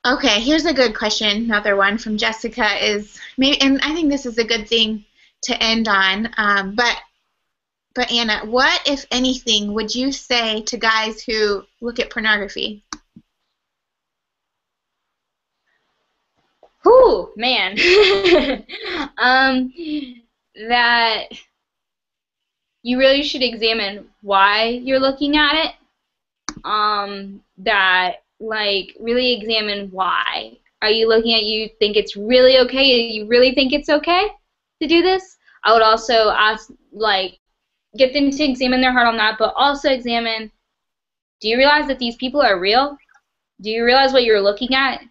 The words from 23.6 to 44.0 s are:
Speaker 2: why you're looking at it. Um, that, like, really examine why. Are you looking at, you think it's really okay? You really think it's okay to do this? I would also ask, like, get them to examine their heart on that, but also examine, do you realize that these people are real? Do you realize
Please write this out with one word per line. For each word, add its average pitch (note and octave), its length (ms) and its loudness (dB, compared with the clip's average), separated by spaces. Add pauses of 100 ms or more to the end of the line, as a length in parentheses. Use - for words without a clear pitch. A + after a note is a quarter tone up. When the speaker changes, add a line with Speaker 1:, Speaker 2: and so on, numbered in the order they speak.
Speaker 2:
why G3+ 440 2
you're B3 340 -2
looking C#4 360 0
at D4+ 300 2
it. - 80 -10 (920)
Um, G3+ 760 -4 (160)
that, F#3 600 0 (220)
like, G#3 600 -4
really B3 340 -2
examine G#3 560 -4
why. F#3 680 -4 (240)
Are G#3+ 80 0
you A3+ 180 2
looking A3+ 260 2
at, A3 100 0
you G#3+ 260 -4 (100)
think G#3 160 0
it's G3+ 220 -2
really B3+ 420 6
okay? B3+ 240 2
You A#3 420 0
really B3 300 4
think C4+ 160 2
it's D4 180 -4
okay E4 380 2 (540)
to D#4+ 60 -4
do E4+ 140 4
this? F#4 360 -2 (260)
I G#3+ 100 4
would A3+ 80 6
also A3 480 2
ask, G#3+ 400 0 (220)
like, G3+ 480 -2 (580)
get C4 160 2
them C#4 160 2
to C#4+ 140 -2
examine B3+ 380 0
their B3+ 100 2
heart A#3+ 160 2
on A3+ 100 0
that, G#3+ 220 0
but A3 160 0
also C#4+ 340 0
examine, A#3 600 -4 (880)
do G#3+ 80 -6
you A3+ 100 0
realize C#4+ 300 4
that C4 120 -4
these A#3 180 -6
people C4 240 -4
are G3+ 180 2
real? B3+ 380 0 (640)
Do G#3 80 -8
you A3+ 160 -2
realize C4 260 4